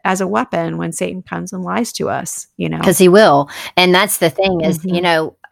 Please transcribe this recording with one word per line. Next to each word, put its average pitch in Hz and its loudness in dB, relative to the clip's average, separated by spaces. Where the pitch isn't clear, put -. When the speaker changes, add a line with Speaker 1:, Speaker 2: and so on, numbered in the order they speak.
Speaker 1:
as 185 0
a 185 -2
weapon 180 -2
when 170 -4
Satan 180 -8
comes 175 -10
and 185 -8
lies 190 -4
to - -4
us, - -8
you 165 -4
know? 160 -4
Speaker 2:
'Cause 175 2
he 185 6
will. 170 6
And 180 4
that's 208 2
the 170 2
thing 190 -2
is, 160 -2
you 185 -4
Speaker 1:
Mm-hmm. 175 0
Speaker 2:
know, 160 0